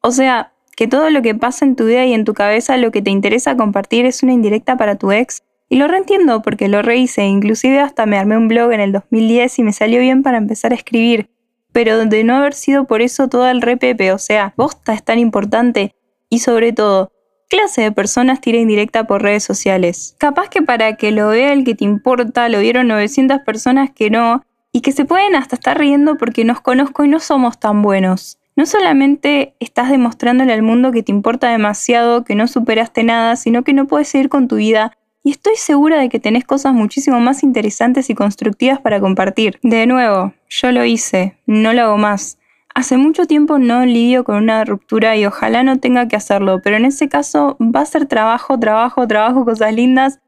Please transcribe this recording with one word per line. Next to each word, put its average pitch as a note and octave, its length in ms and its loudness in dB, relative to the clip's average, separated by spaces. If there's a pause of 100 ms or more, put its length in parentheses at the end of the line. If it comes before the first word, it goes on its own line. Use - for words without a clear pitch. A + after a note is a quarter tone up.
O A#3+ 100 0
sea, B3+ 400 0 (240)
que A3+ 100 0
todo C#4+ 240 0
lo D4 100 2
que A3+ 140 -2
pasa A#3+ 300 -4
en C4+ 100 2
tu A#3 120 -2
vida B3 200 2
y B3 80 0
en A3 100 0
tu A3 80 -2
cabeza G#3+ 440 0
lo A#3+ 160 0
que G#3 100 -2
te G3 80 -2
interesa G#3 460 0
compartir G#3+ 500 0
es B3+ 160 -2
una B3+ 100 2
indirecta A3 440 0
para G#3 200 -2
tu G3 140 -4
ex. A3 320 -2 (260)
Y B3+ 80 0
lo C#4+ 120 2
reentiendo F4+ 540 2
porque G#3+ 260 -2
lo G3+ 120 2
rehice, A#3 460 0
inclusive G#3+ 540 2
hasta C#4 260 -2
me G3+ 120 0
armé G3+ 180 0
un A3+ 120 2
blog A#3 240 2
en A3 80 -2
el G3 120 0
dos G3 180 -2
mil A3+ 160 2
diez A#3+ 320 0
y B3 40 0
me G#3 100 0
salió A3+ 280 0
bien C4 220 2
para B3+ 160 0
empezar G#3+ 340 -2
a A#3+ 40 0
escribir. A3+ 520 0 (440)
Pero A3+ 340 2
de A3 180 2
no A#3 120 2
haber C#4+ 180 0
sido C#4 320 0
por A3 160 0
eso B3 260 -2
todo B3 200 0
el B3 120 0
re A#3+ 160 0
pepe, A3+ 360 0
o G3 60 -2
sea, G#3 360 -4
posta A#3+ 400 -4
es G#3+ 80 -8
tan A3+ 160 0
importante. A3 760 0 (360)
Y A#3 80 0
sobre A#3 340 0
todo, G3+ 380 0 (380)
¿qué - 80 -2
clase G4 260 0
de G#3+ 100 0
personas B3+ 480 0
tira A#3 180 0
indirecta A3 480 0
por G3+ 160 -2
redes G#3 200 0
sociales? F#3+ 760 -4
Capaz D4 320 -2
que G4 120 -2
para A3+ 340 0
que G#3+ 140 -2
lo G#3+ 180 0
vea B3 240 2
el C#4 120 2
que A#3+ 100 0
te G#3 100 -4
importa, A#3+ 640 0
lo G#3+ 120 0
vieron A#3 260 2
novecientas A#3 560 0
personas B3+ 480 -2
que G#3+ 180 -2
no, A#3 360 0 (280)
y A#3+ 100 -2
que C#4 100 0
se C#4 140 -2
pueden F#4+ 300 2
hasta B3+ 200 -4
estar - 220 -2
riendo C#4+ 400 2
porque A#3 260 -2
nos A#3 160 0
conozco C4+ 420 0
y D4 60 4
no D4+ 100 2
somos B3+ 400 -2
tan G#3 220 0
buenos. F#3+ 580 0 (180)
No D4+ 100 2
solamente C#4+ 920 0
estás A#3+ 300 -4
demostrándole B3 640 0
al A3 80 0
mundo A#3+ 320 2
que A3+ 100 -2
te G#3 100 -4
importa A3+ 360 0
demasiado, A#3 760 0
que G#3 100 -4
no G#3+ 120 0
superaste A3+ 560 -2
nada, A#3 340 0
sino B3 280 -2
que D4 80 0
no C#4 140 2
puedes D4 220 -2
seguir C4+ 200 0
con C4 200 0
tu A3 80 -2
vida. A3 360 0 (320)
Y C#4+ 60 2
estoy G4+ 260 -2
segura D#4 420 2
de B3+ 120 0
que C4+ 100 -4
tenés A3 240 -2
cosas C#4 300 0
muchísimo A#3+ 460 0
más B3+ 220 0
interesantes B3 680 0
y A3 40 -2
constructivas G#3+ 640 -2
para G#3+ 220 -2
compartir. G3 600 -2
De A3+ 240 2
nuevo, G#3+ 480 0 (160)
yo - 220 -2
lo B3 120 0
hice, G3 600 -2
no A3 260 2
lo B3 80 2
hago A3 160 2
más. G#3 420 -4 (360)
Hace B3+ 240 0
mucho D#4 260 2
tiempo D4+ 340 2
no B3 280 2
lidio A#3+ 380 2
con G#3+ 120 -2
una A3 300 0
ruptura A3 500 -2
y G#3+ 80 0
ojalá A3 380 -2
no C4 160 2
tenga B3 280 0
que A3+ 100 -4
hacerlo, G3 460 0
pero G#3 140 0
en A3+ 80 2
ese C#4 240 0
caso C#4+ 500 -2
va A#3 220 0
a D4+ 60 -2
ser D4+ 180 -2
trabajo, A#3 560 -2
trabajo, A#3 480 0
trabajo, A3+ 380 0
cosas A3 260 0
lindas. B3+ 560 0